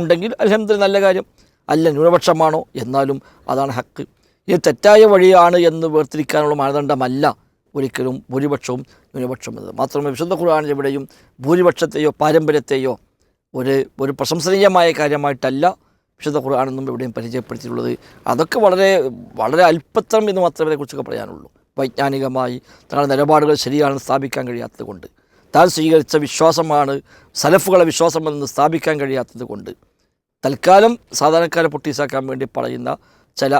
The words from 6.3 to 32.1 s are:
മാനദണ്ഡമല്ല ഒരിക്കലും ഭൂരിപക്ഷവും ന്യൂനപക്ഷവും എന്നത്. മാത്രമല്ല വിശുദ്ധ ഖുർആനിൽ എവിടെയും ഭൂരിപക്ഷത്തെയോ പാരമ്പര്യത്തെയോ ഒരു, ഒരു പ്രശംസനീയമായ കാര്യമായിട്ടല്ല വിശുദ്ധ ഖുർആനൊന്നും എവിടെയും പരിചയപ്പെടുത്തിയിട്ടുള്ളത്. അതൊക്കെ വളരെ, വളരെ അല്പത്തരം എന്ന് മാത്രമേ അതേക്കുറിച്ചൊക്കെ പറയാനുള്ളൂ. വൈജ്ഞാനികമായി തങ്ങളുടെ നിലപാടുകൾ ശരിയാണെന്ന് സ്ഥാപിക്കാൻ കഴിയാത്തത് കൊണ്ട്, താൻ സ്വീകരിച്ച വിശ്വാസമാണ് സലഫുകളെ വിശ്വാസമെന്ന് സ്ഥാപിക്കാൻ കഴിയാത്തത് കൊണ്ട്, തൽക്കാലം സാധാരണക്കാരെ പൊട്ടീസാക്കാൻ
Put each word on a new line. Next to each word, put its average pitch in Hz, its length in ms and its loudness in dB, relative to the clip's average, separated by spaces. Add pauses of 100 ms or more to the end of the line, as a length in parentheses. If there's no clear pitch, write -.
മാനദണ്ഡമല്ല 139 680 -2 (500)
ഒരിക്കലും 131 420 -6 (140)
ഭൂരിപക്ഷവും 131 500 -4 (320)
ന്യൂനപക്ഷവും 127 460 -10
എന്നത്. 98 160 -16
മാത്രമല്ല 143 340 -4
വിശുദ്ധ 160 260 -4
ഖുർആനിൽ 156 360 0
എവിടെയും 139 320 -4 (360)
ഭൂരിപക്ഷത്തെയോ 151 720 0
പാരമ്പര്യത്തെയോ 147 840 0 (640)
ഒരു, 131 200 -2 (260)
ഒരു 135 120 -4
പ്രശംസനീയമായ 175 800 2
കാര്യമായിട്ടല്ല 143 720 -2 (560)
വിശുദ്ധ 151 180 -4
ഖുർആനൊന്നും 131 500 -2
എവിടെയും 123 240 -8
പരിചയപ്പെടുത്തിയിട്ടുള്ളത്. 120 800 -8 (360)
അതൊക്കെ 156 320 -4
വളരെ, 196 320 2 (440)
വളരെ 127 280 0
അല്പത്തരം 208 680 0
എന്ന് 190 100 -2
മാത്രമേ 165 280 -2
അതേക്കുറിച്ചൊക്കെ 139 400 -6
പറയാനുള്ളൂ. 101 400 -12 (300)
വൈജ്ഞാനികമായി 131 800 -4 (340)
തങ്ങളുടെ 143 220 -2
നിലപാടുകൾ 147 420 4
ശരിയാണെന്ന് 139 480 -2
സ്ഥാപിക്കാൻ 135 460 -4
കഴിയാത്തത് 117 340 -12
കൊണ്ട്, 104 240 -16 (480)
താൻ 160 140 6
സ്വീകരിച്ച 160 480 2
വിശ്വാസമാണ് 151 800 0 (420)
സലഫുകളെ 180 480 4
വിശ്വാസമെന്ന് 156 640 -2
സ്ഥാപിക്കാൻ 151 540 -2
കഴിയാത്തത് 131 440 -6
കൊണ്ട്, 101 280 -14 (720)
തൽക്കാലം 190 480 4 (200)
സാധാരണക്കാരെ 160 560 0
പൊട്ടീസാക്കാൻ 143 580 -6